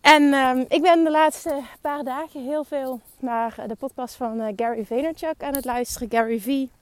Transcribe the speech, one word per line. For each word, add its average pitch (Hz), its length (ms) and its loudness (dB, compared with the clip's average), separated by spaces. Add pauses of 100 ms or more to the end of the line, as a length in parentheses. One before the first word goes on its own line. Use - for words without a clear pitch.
En, 294 320 8
ehm, 262 360 2
ik 294 140 2
ben 339 220 6
de 320 60 2
laatste 302 500 0 (200)
paar 294 240 -6
dagen 277 380 -8
heel 294 220 -4
veel 262 360 -8 (180)
naar, 233 400 -4
eh, 214 100 -10
de 214 80 -8
podcast 254 380 -10
van, 226 260 -6
eh, 220 160 -4
Gary 233 280 -4
Vaynerchuk 311 580 -4
aan 285 120 -6
het 277 100 -6
luisteren. 247 460 -6
Gary 226 300 0
V. 269 260 -4 (160)